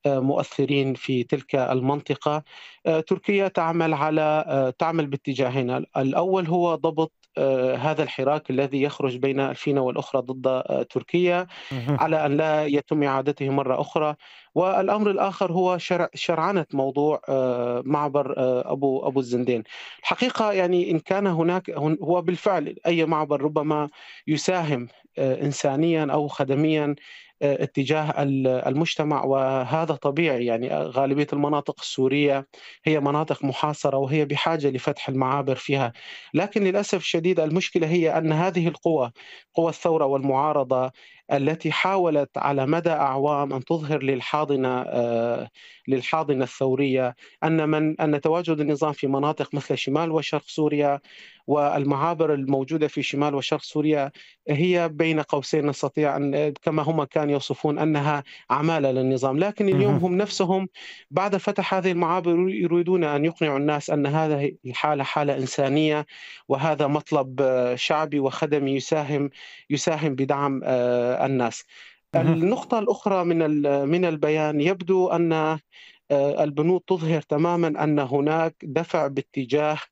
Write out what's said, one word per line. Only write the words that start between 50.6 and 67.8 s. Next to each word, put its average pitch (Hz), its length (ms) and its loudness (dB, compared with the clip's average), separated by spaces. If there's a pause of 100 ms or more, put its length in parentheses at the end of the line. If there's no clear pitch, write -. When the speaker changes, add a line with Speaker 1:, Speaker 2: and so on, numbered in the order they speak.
Speaker 1:
والمعابر 147 880 2
الموجودة 139 540 0
في - 140 -4
شمال 143 320 -2
وشرق 139 280 -4
سوريا 147 500 -2 (360)
هي، 170 400 2
بين 156 320 0
قوسين، 147 460 -2
نستطيع 143 500 -2
أن، 147 360 0 (100)
كما 156 200 0
هم 156 220 0
كانوا 147 280 0
يوصفون، 147 460 -2
أنها 147 440 0 (280)
عمالة 147 400 2
للنظام. 131 480 0
لكن 202 300 0
اليوم 202 260 4
Speaker 2:
مهم. 175 100 2
Speaker 1:
هم 180 120 2
نفسهم 190 520 0 (420)
بعد 190 260 0
فتح 196 380 -2
هذه 185 180 0
المعابر 175 560 2
يريدون 175 560 2
أن 147 200 0
يقنعوا 156 340 0
الناس 147 320 -2
أن 147 160 2
هذه 147 460 0 (140)
الحالة 139 380 -2
حالة 143 320 -2
إنسانية، 147 720 0 (420)
وهذا 143 380 0
مطلب، 143 560 0
آه، 127 320 2
شعبي 151 460 0